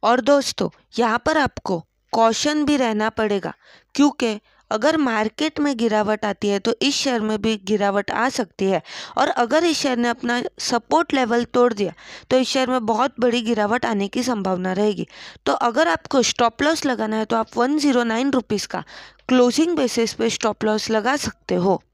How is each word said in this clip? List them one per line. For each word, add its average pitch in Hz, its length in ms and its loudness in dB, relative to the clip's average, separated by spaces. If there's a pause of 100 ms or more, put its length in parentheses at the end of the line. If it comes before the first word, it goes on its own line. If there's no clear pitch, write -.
और 240 200 4
दोस्तों, 262 460 2 (300)
यहाँ 233 280 0
पर 311 120 2
आपको 196 440 -2 (300)
कॉशन 254 520 2
भी 294 120 2
रहना 220 340 0
पड़ेगा, 202 420 -2 (420)
क्योंकि 247 440 2 (320)
अगर 294 260 2
मार्केट 254 640 -2
में 285 180 0
गिरावट 214 460 0
आती 202 240 -4
है 202 100 0
तो 214 240 -2
इस 277 120 0
शेयर 247 260 -2
में 214 200 -2
भी 220 240 -2
गिरावट 202 460 0
आ 233 200 0
सकती 208 340 -6
है, 190 180 0 (340)
और 294 140 2
अगर 247 340 0
इस 330 140 0
शेयर 254 200 -2
ने 240 100 0
अपना 240 320 -2 (200)
सपोर्ट 294 540 0
लेवल 240 320 2
तोड़ 247 260 2
दिया 202 200 -4 (380)
तो 254 80 4
इस 262 100 0
शेयर 262 220 0
में 254 160 0
बहुत 233 340 0
बड़ी 247 220 2
गिरावट 220 440 0
आने 202 220 -2
की 240 140 -4
संभावना 190 500 -2
रहेगी। 196 340 0 (400)
तो 285 60 0 (100)
अगर 247 260 2
आपको 311 360 0
स्टॉप - 380 0
लॉस 311 240 0
लगाना 220 300 -2
है 220 80 -2
तो 226 120 -2
आप 226 200 -4
वन 262 220 2
ज़ीरो 269 260 2
नाइन 233 280 0
रुपीज़ 220 360 -2
का 170 160 -8 (440)
क्लोजिंग 254 480 4
बेसिस 240 380 0
पे 226 160 0
स्टॉप - 340 -4
लॉस 214 260 0
लगा 220 280 0
सकते - 380 -6
हो। 180 260 2 (120)